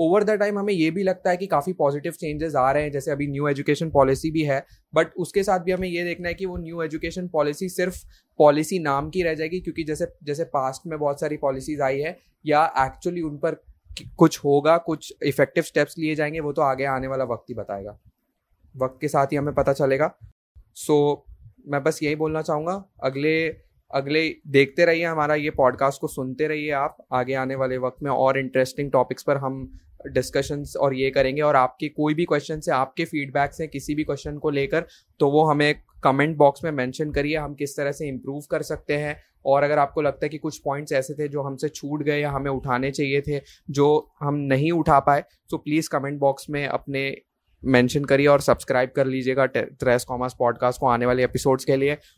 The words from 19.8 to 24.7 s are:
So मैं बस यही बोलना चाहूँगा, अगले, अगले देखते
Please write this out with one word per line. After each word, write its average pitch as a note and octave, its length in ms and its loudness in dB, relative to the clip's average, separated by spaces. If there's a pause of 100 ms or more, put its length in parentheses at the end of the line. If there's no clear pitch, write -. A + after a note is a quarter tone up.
So D3 300 4 (520)
मैं C#3+ 140 -2
बस D#3 200 -2
यही D3 120 0
बोलना D#3 280 -2
चाहूँगा, E3 500 -4 (120)
अगले, D3+ 640 -2 (280)
अगले D3 420 0 (100)
देखते C#3 380 4